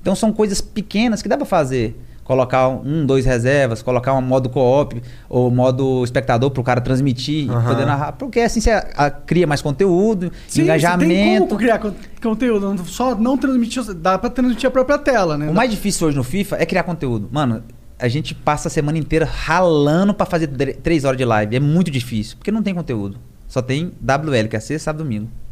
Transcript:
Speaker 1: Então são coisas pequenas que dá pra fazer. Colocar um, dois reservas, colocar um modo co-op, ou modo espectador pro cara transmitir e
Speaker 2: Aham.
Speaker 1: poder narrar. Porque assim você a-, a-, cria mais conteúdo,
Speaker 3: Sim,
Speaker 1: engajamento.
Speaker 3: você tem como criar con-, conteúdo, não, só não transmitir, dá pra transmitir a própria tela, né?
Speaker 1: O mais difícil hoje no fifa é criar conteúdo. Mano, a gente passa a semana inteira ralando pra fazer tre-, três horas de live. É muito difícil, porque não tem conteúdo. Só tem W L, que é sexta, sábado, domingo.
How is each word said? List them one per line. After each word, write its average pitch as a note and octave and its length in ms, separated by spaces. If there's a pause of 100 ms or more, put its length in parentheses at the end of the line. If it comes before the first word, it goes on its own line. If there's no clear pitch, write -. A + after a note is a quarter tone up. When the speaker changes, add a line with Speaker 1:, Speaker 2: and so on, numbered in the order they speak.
Speaker 1:
Então F#3+ 140
são A3 160
coisas G#3+ 300
pequenas G#3+ 600
que - 60
dá B3 80
pra C#4+ 100
fazer. C3 560 (220)
Colocar C3 460
um, C#3+ 360
dois C3 200
reservas, B2+ 560
colocar B2+ 320
um C3+ 80
modo B2+ 280
co-op, C3 520 (280)
ou B2 200
modo B2+ 540
espectador B2 480
pro B2+ 120
cara B2 160
transmitir C3 680
e A#2+ 40
Speaker 2:
Aham. A#2+ 200
Speaker 1:
poder B2+ 160
narrar. D3 280
Porque B3 280
assim A3+ 200
você A3+ 100
a-, G#3 240
a-, A#3+ 160
cria E3+ 360
mais D3 140
conteúdo, F#3 720 (160)
Speaker 3:
Sim, - 160
Speaker 1:
engajamento. E3+ 500
Speaker 3:
você - 20 (240)
tem - 0
como A#3 180
criar A3 220
con-, G#3 140 (280)
conteúdo, G#3+ 520
não, F3+ 120
só B3 300
não B3 220
transmitir, B3+ 460 (120)
dá F#3 220
pra A#3 120
transmitir B3+ 380
a - 40
própria C4 260
tela, G#3 400
né? D3 120
Speaker 1:
O D#3 40
mais A3+ 180
difícil F#3+ 360
hoje D3 80
no C3 80
fifa F3+ 340
é E3+ 80
criar E3+ 180
conteúdo. B2+ 480
Mano, B2+ 320 (360)
a B2+ 80
gente C#3 280
passa D3 320
a - 40
semana D3+ 260
inteira D#3 320
ralando E3 840
pra F#3 120
fazer E3 220
tre-, C3+ 260
três D#3+ 320
horas C3+ 120
de B2+ 80
live. G#2+ 300
É B2+ 40
muito D#3+ 320
difícil, A2+ 460
porque - 140
não A3 120
tem G3 100
conteúdo. A2 440 (300)
Só C3 140
tem C#3 300 (100)
W C#3+ 320
L, A2 160
que A2+ 60
é G#2+ 40
sexta, D3 260
sábado, D#3 180
domingo. A2 240 (240)